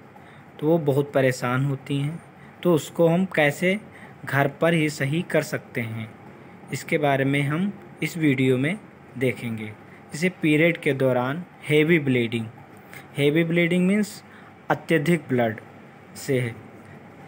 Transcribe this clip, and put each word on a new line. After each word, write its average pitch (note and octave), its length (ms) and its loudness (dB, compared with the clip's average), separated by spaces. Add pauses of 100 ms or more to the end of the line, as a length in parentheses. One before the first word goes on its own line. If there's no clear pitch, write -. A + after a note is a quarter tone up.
(600)
तो D3 60 -2
वो E3 120 4
बहुत C#3+ 340 0
परेशान C3 520 0
होती C#3 340 -4
हैं, D3 240 -6 (400)
तो F3 120 4
उसको E3 340 2
हम E3+ 160 2
कैसे F3 560 0 (440)
घर C#3 240 0
पर E3 260 0
ही D#3 140 0
सही D3 340 -4
कर E3 200 0
सकते - 380 -8
हैं, A2 340 -10 (580)
इसके D3+ 260 -4
बारे C#3 260 2
में C#3 180 2
हम E3 300 -2 (300)
इस E3 160 -6
वीडियो C3 400 4
में D#3 200 -2 (400)
देखेंगे। A2+ 480 -4 (460)
जैसे D#3+ 160 -2
पीरियड D#3+ 480 2
के - 160 -2
दौरान C3 520 0 (240)
heavy D#3 300 4
bleeding, A#2+ 480 0 (680)
Heavy D3 280 2
bleeding E3+ 420 2
means G3+ 380 -2 (460)
अत्यधिक D#3+ 580 2
blood A#2+ 320 0 (560)
से C3+ 240 -2
है। A#2 280 -8 (600)